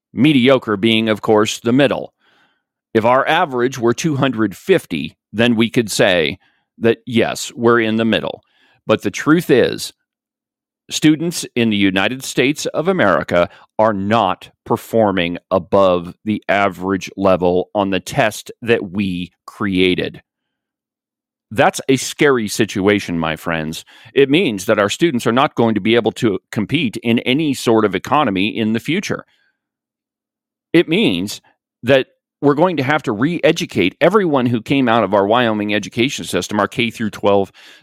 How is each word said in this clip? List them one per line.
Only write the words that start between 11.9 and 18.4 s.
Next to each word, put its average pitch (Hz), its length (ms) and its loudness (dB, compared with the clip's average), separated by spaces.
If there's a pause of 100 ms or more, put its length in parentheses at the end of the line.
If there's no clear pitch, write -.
States 139 420 -2
of 156 220 -4
America 95 640 2 (280)
are 110 140 2
not 98 580 -2 (140)
performing 95 720 0 (140)
above 90 760 0
the 107 240 -4
average 95 640 -2
level 92 600 2
on 98 160 0
the 92 100 -2
test - 500 -4 (120)